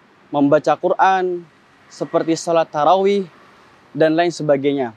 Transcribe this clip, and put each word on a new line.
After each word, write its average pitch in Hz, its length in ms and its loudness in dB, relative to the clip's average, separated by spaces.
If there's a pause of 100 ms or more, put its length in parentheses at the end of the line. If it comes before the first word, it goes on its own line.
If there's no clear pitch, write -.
(340)
membaca 147 400 2
Quran, 180 720 -2 (400)
seperti 160 480 -4
salat 165 320 -2
tarawih, 190 640 0 (640)
dan 160 240 2
lain 170 160 0
sebagainya. 139 600 -2